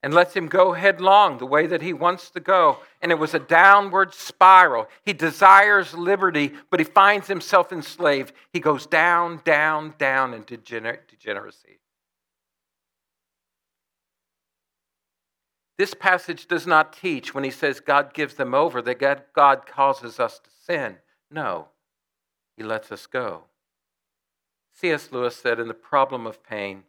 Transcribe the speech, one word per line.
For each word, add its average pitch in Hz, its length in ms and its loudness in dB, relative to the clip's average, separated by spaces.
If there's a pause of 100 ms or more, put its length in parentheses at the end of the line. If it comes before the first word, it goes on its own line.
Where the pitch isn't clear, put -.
And 143 120 -6
lets 175 200 2
him 175 120 -6
go 185 260 2
headlong 185 640 2
the 127 80 -12
way 147 200 -2
that 165 160 -6
he 175 100 -8
wants 175 380 -6
to 180 100 -16
go. 175 380 2 (240)
And 170 80 -4
it 165 80 2
was 156 160 -6
a 151 60 -2
downward 190 720 4
spiral. 175 760 4 (160)
He 208 80 -6
desires 190 800 4
liberty, 185 600 -2 (180)
but 180 80 -2
he 156 60 0
finds 202 420 2
himself 185 460 0
enslaved. 147 600 -4 (200)
He 175 80 -6
goes 147 260 -4
down, 170 580 0
down, 156 540 -2
down 135 360 -4
into 110 220 -18
gener-, 113 520 -12
degeneracy. - 720 -16 (4000)
This 196 160 -4
passage 180 520 -4
does 170 200 -6
not 156 260 0
teach, 160 420 -10
when 139 100 -6
he 135 60 -6
says 139 280 -6
God 143 340 -2
gives 151 220 -8
them 127 180 -8
over, 165 300 -2
that 120 160 -6
God, 139 240 -2 (100)
God 139 340 2
causes 135 520 -4
us 117 220 -6
to - 100 -20 (140)
sin. 131 320 -8 (340)
No, 101 380 -10 (880)
he 110 80 -16
lets 110 260 -10
us - 160 -18
go. 101 380 -10 (1300)
C 180 160 -6
S 147 200 -8
Lewis 123 260 -8
said 117 220 -4
in 117 100 -8
The 110 60 -12
Problem 135 520 -4
of 110 160 -18
Pain 98 460 -12